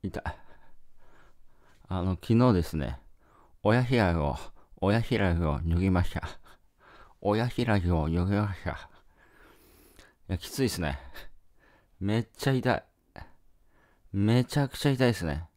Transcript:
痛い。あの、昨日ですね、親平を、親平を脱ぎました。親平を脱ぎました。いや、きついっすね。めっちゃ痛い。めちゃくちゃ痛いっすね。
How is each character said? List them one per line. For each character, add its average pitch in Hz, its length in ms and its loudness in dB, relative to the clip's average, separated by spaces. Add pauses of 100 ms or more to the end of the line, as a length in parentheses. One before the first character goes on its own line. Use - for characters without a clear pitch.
痛 92 160 -6
い。 - 40 -14 (1600)
あ 92 160 -2
の、 92 80 2
昨 113 260 2
日 123 160 8
で 87 80 4
す - 160 -4
ね、 65 220 -6 (640)
親 117 200 4
平 104 380 2
を、 71 140 -2 (420)
親 104 240 2
平 104 300 0
を 82 320 0
脱 - 0 -
ぎ 85 260 2
ま 87 140 2
し - 100 -2
た。 - 160 -8 (920)
親 110 260 0
平 120 280 0
を 85 320 2
脱 - 20 -2
ぎ 85 100 0
ま 101 340 0
し - 100 -12
た。 - 260 -8 (1400)
い 95 40 -2
や、 90 40 -4
き - 100 -10
つ - 140 -4
い 127 60 2
っ - 20 2
す - 100 -6
ね。 71 200 -4 (1000)
め 104 200 0
っ 113 80 -6 (100)
ち - 120 0
ゃ 135 40 2
痛 127 220 2
い。 - 80 -8 (1300)
め 107 300 4
ち - 160 -2
ゃ 139 80 2
く - 100 -12
ち - 100 0
ゃ 143 40 4
痛 131 160 4
い - 20 6
っ 117 40 2
す 87 120 -4
ね。 78 320 -4